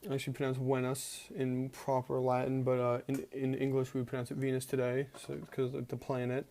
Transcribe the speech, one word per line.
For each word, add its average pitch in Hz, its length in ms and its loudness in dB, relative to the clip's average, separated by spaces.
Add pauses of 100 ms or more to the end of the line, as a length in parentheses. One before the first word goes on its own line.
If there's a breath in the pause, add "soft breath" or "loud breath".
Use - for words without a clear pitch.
I 139 60 0
actually 135 200 -2
pronounce 131 240 0
Venus 127 680 0 (100)
in 131 360 0
proper 131 500 0
Latin, 127 420 2
but, 127 160 4
uh, 123 200 4 (100)
in, 135 240 0
in 135 220 0
English 135 400 2
we 131 80 0
pronounce 123 280 -4
it 139 60 -4
Venus 131 280 0
today, 127 520 0
so, 139 220 -8 (120)
cause 131 240 0
of 131 140 -4
the 131 80 -4
planet. 123 540 -2